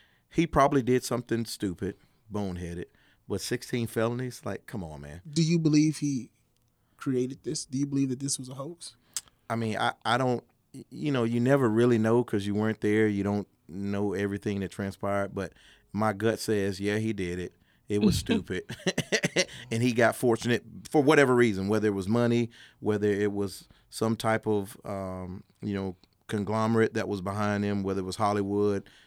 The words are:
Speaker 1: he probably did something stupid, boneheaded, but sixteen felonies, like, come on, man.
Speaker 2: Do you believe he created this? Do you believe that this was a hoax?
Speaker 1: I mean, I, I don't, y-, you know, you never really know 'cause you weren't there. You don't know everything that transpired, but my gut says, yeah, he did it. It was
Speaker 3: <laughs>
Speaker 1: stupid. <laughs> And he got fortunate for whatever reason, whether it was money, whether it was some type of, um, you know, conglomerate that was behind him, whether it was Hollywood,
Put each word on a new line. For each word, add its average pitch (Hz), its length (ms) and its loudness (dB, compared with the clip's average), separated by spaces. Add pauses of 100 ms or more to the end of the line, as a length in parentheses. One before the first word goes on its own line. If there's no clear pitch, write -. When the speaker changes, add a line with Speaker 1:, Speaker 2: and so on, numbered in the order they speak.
(300)
Speaker 1:
he 165 180 0
probably 143 340 4
did 123 220 2
something 117 400 -2
stupid, 95 500 -6 (380)
boneheaded, 90 540 -6 (420)
but 98 120 -4
sixteen 120 480 -4
felonies, 120 560 -4
like, 101 220 -10
come 98 180 -10
on, 76 160 -12
man. 73 280 -14
Speaker 2:
Do 151 140 0
you 165 160 2
believe 151 400 6
he 139 320 -4 (640)
created 127 460 -2
this? 147 220 -6
Do 131 140 -6
you 143 80 -2
believe 139 240 0
that 127 100 -6
this 139 180 -4
was 127 100 -12
a 131 60 -14
hoax? 139 400 -14 (560)
Speaker 1:
I 113 60 -2
mean, 110 220 -2
I, 120 140 0 (120)
I 113 120 2
don't, 127 280 0 (280)
y-, 135 180 -16
you 147 220 -4
know, 123 120 2
you 117 160 0
never 131 280 6
really 117 300 6
know 113 240 4
'cause 101 240 -2
you 101 80 0
weren't 107 280 0
there. 107 260 4
You 98 160 0
don't 101 240 -2 (200)
know 101 440 -4
everything 101 480 -2
that 92 100 -4
transpired, 98 640 -4
but 95 180 -6 (400)
my 107 200 0
gut 104 260 0
says, 98 400 -2
yeah, 101 200 0
he 110 140 -2
did 90 280 -6
it. 87 120 -10 (360)
It 104 140 0
was 208 160 4
Speaker 3:
<laughs> - 60 -4
Speaker 1:
stupid. - 460 -4
<laughs> - 40 -10 (960)
And 113 120 -2
he 127 100 2
got 113 220 4
fortunate 117 480 2 (280)
for 151 120 4
whatever 135 320 6
reason, 104 340 4
whether 107 200 2
it 104 60 2
was 95 140 -4
money, 117 420 2 (300)
whether 104 300 0
it 101 220 0
was 101 340 -6 (240)
some 113 260 -2
type 110 300 -2
of, 104 380 -2
um, 92 580 -10 (180)
you 104 140 -6
know, 98 220 -6 (320)
conglomerate 110 640 0
that 107 140 -4
was 101 120 -4
behind 101 440 -2
him, 101 180 -2
whether 95 180 -2
it 92 40 -6
was 92 120 -8
Hollywood, 101 720 0 (180)